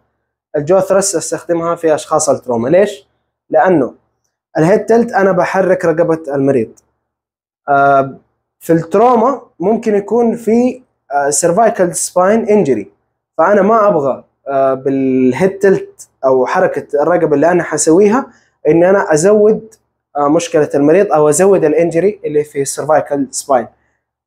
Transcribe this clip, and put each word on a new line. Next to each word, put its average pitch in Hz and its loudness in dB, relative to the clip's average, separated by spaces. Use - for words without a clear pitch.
الجو 160 0
ثرست 190 -2
استخدمها 165 -4
في 160 0
أشخاص 151 -2
التروما. 120 -2
ليش؟ 202 0
لأنه 151 0
الهيد 170 2
تلت 233 0
أنا 190 0
بحرك 180 -2
رقبة 160 -2
المريض. 135 -2
آه، 139 2
في - -2
التروما 220 0
ممكن 208 -2
يكون 226 -2
في، 240 -2
آه، 143 -2
cervical 175 0
spine 196 0
injury، 143 0
فأنا 190 2
ما 208 2
أبغى، 139 -2
آه، 135 0
بالهيد 135 0
تلت - -2
أو 131 2
حركة 147 -2
الرقبة 160 0
اللي 160 2
أنا 175 0
حسويها 202 0
إن 165 4
أنا 190 2
أزود، 208 2
آه، 143 0
مشكلة 156 0
المريض 156 2
أو 151 2
أزود 175 2
الانجري 170 0
اللي 147 -2
في 139 -6
cervical 143 -2
spine. 123 -2